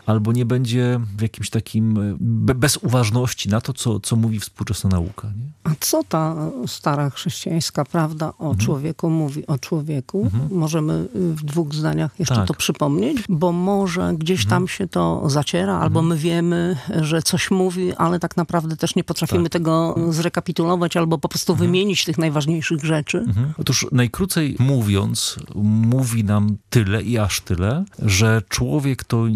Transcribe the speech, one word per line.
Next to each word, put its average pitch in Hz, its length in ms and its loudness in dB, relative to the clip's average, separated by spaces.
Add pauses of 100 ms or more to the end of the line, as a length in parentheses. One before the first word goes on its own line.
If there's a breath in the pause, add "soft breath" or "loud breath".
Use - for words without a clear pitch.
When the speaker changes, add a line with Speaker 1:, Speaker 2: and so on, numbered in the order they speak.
Speaker 1:
albo 110 260 2
nie 123 140 2
będzie 123 540 2 (180)
w 113 40 0
jakimś - 280 -4
takim, 110 480 0
e, 101 220 0
be-, 113 340 2
bez 127 220 2
uważności 120 720 0
na 107 120 2
to, 135 120 -6
co, 107 280 0
co - 160 0
mówi 110 240 2
współczesna - 500 -2
nauka, 92 380 0
nie? 107 180 -8 (180)
Speaker 2:
A 160 60 0 (100)
co 320 280 0
ta 160 280 0 (300)
stara 143 440 0
chrześcijańska - 760 -4
prawda 156 440 -2
o - 220 -10
Speaker 1:
Mhm. 104 80 0
Speaker 2:
człowieku 151 520 -2
mówi 151 360 -2
o 143 120 -2
człowieku? 156 680 -4
Speaker 1:
Mhm. 117 280 0
Speaker 2:
Możemy, 156 400 0 (240)
y, 175 180 0
w 151 100 -8
dwóch 147 300 -2
zdaniach 156 440 -2
jeszcze 131 160 0
Speaker 1:
Tak. 98 140 2
Speaker 2:
to - 60 -2
przypomnieć? 180 640 0 (100)
Bo 175 240 2
może 180 640 0
gdzieś 160 240 0
Speaker 1:
Mhm. 101 80 0
Speaker 2:
tam 180 180 2
się 185 200 -6
to 170 420 0
zaciera, 170 480 0
albo 160 220 2
Speaker 1:
Mhm. 160 60 2
Speaker 2:
my 170 160 2
wiemy, 170 540 0 (240 loud breath)
że 156 260 0
coś - 240 0
mówi, 185 440 2
ale 175 240 2
tak 170 180 -4
naprawdę 160 400 -2
też - 200 -2
nie 175 80 2
potrafimy 170 380 0
Speaker 1:
Tak. 165 100 -2
Speaker 2:
tego 165 440 2
Speaker 1:
Mhm. 170 160 0
Speaker 2:
zrekapitulować 170 840 0
albo 165 220 2
po 160 100 -4
prostu - 240 -2
Speaker 1:
Mhm. 175 180 2
Speaker 2:
wymienić 185 340 2
tych 165 140 -2
najważniejszych 156 640 0
rzeczy. 156 340 0
Speaker 1:
Mhm. 135 400 0
Otóż - 340 0
najkrócej 135 680 0
mówiąc, 113 800 2 (280)
mówi 113 600 2
nam 104 320 2 (140)
tyle 104 320 2
i 110 160 0
aż 101 220 0
tyle, 104 440 -2 (140)
że 110 500 4
człowiek 135 560 -2
to 117 200 0 (120)